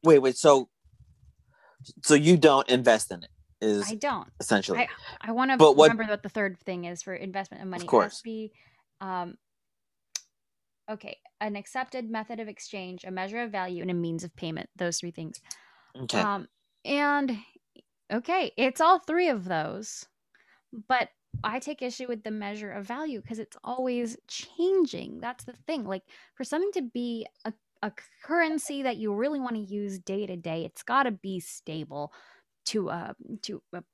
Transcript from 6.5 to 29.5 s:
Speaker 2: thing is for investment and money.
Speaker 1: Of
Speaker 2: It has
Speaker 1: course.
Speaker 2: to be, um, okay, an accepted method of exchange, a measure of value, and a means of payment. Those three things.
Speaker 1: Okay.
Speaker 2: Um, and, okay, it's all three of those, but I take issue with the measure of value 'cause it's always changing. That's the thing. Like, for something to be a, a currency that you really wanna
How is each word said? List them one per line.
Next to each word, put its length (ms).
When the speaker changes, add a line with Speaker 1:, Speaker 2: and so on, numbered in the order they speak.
Speaker 2:
thing 240
is 180
for 120
investment 480
and 80
money. 120
Speaker 1:
Of 20
Speaker 2:
It 20
has 40
Speaker 1:
course. 280
Speaker 2:
to 60
be, 280
um, 360
okay, 280
an 160
accepted 540
method 300
of 80
exchange, 560
a 60
measure 320
of 80
value, 320
and 80
a 40
means 300
of 120
payment. 400
Those 220
three 120
things. 300
Speaker 1:
Okay. 240
Speaker 2:
Um, 280
and, 540
okay, 440
it's 240
all 180
three 300
of 160
those, 640
but 200
I 160
take 220
issue 260
with 160
the 60
measure 400
of 160
value 360
'cause 160
it's 260
always 520
changing. 920
That's 240
the 100
thing. 180
Like, 180
for 100
something 280
to 100
be 440
a, 80
a 100
currency 600
that 160
you 160
really 260
wanna 200